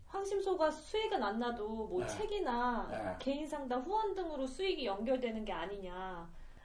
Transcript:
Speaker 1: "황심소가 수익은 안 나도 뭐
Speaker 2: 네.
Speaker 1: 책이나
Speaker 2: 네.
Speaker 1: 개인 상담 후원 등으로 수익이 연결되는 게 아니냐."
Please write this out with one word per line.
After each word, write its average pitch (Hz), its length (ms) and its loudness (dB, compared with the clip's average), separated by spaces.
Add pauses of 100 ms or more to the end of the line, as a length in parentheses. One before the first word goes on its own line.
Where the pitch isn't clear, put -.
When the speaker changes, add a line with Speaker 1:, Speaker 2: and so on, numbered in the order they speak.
Speaker 1:
"황심소가 381 640 2
수익은 415 520 0
안 208 160 2
나도 233 280 0 (200)
뭐 359 140 2
Speaker 2:
네. 359 60 0
Speaker 1:
책이나 247 840 2
Speaker 2:
네. 214 280 -2
Speaker 1:
개인 294 280 0
상담 262 340 -2
후원 403 340 2
등으로 311 320 -2
수익이 330 380 0
연결되는 220 600 2
게 196 80 -2
아니냐." 180 760 -4 (380)